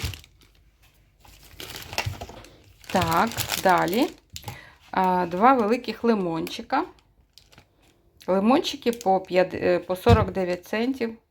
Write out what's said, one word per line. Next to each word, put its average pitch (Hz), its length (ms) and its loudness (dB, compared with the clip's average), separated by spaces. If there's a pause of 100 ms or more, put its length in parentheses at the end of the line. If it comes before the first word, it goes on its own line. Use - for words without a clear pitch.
(3000)
Так, 180 400 2 (320)
далі. 180 480 2 (800)
А, 185 360 2
два 190 260 4
великих 233 520 0
лимончика. 202 800 -2 (1400)
Лимончики 233 640 0
по 190 260 0
п'ят-, 180 360 0
е, 175 240 0
по 180 180 -6
сорок 202 360 4
дев'ять 180 340 -4
центів 226 500 -4 (140)